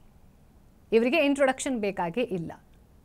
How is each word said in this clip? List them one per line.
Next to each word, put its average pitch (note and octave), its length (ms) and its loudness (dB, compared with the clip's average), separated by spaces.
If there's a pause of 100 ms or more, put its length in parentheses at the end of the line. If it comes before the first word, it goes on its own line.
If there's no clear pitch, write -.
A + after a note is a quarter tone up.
(920)
ಇವರಿಗೆ B3 380 4
ಇಂಟ್ರೊಡಕ್ಷನ್ C4 500 0
ಬೇಕಾಗೇ F#3+ 420 -4
ಇಲ್ಲ. E3+ 300 -6 (540)